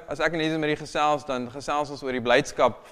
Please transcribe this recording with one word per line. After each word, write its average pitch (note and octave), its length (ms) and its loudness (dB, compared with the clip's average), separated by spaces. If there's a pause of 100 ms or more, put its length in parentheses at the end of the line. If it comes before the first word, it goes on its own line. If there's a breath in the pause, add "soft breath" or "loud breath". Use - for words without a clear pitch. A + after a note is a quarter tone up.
as D3 120 -6
ek D#3+ 140 0
en E3 60 -2
Jesus D#3 180 0
met D3+ 140 0
die D3 80 -2
gesels, D3+ 480 0
dan B2+ 240 -4
gesels C#3+ 420 -4
ons C3 80 -12
oor C3 140 -2
die A#2+ 80 -4
blydskap B2 680 4